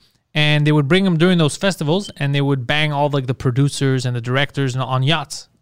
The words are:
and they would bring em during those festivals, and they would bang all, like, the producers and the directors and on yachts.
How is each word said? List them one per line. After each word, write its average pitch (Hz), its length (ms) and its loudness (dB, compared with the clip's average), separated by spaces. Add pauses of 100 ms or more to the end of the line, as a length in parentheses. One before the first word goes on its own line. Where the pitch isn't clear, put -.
(340)
and 151 340 2
they 151 40 4
would 151 160 4
bring 185 180 2
em 180 120 2
during 175 200 4
those 156 200 2
festivals, 180 600 -2
and 143 180 -2
they 143 60 2
would 139 260 -2
bang 151 260 0
all, 143 160 0
like, 139 180 -2
the 123 60 -4
producers 131 720 0
and 123 100 -2
the 120 60 -4
directors 131 540 -2
and 131 80 -4
on 131 200 -2
yachts. 147 460 -2 (120)